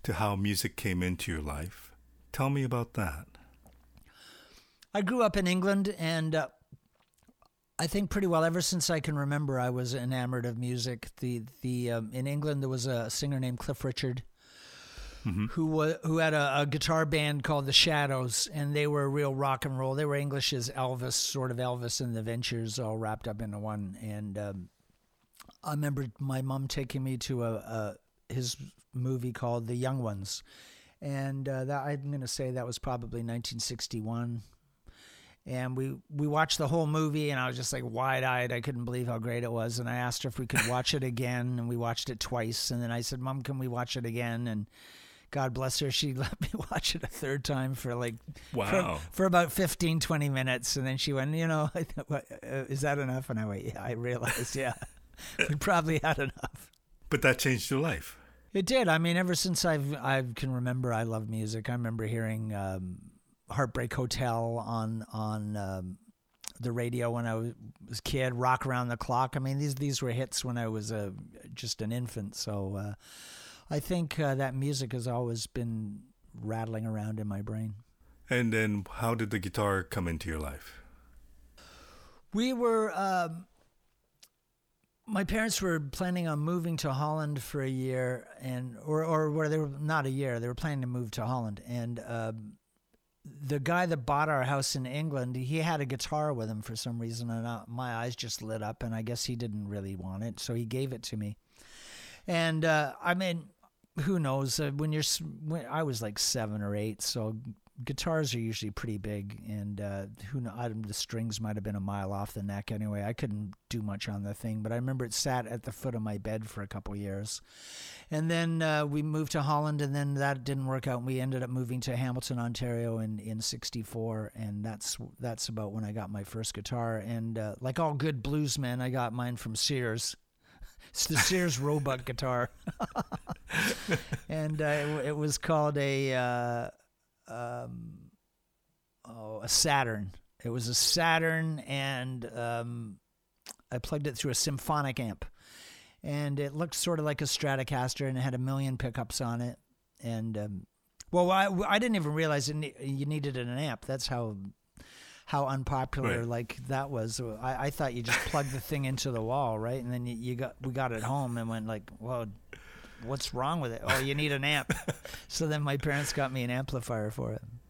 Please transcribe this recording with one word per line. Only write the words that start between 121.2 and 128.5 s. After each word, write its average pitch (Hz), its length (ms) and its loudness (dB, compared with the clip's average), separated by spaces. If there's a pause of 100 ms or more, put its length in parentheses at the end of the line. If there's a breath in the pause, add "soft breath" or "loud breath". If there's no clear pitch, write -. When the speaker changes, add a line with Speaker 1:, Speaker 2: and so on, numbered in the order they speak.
Speaker 2:
ended 127 220 0
up 123 60 -4
moving 127 320 0
to 123 160 0
Hamilton, 127 420 0
Ontario 117 600 0
in, 107 200 -2
in 110 220 -4
sixty-four, 113 920 -4
and 104 280 -4
that's, 107 360 -4 (200)
that's 120 300 -4
about 110 240 -4
when 110 120 -2
I 104 80 -4
got 107 180 -4
my 101 140 -4
first 110 280 -6
guitar. 113 460 -2
And, 113 400 -2
uh, 107 220 -2
like 127 180 -2
all 156 160 2
good 139 280 0
bluesmen, 135 580 0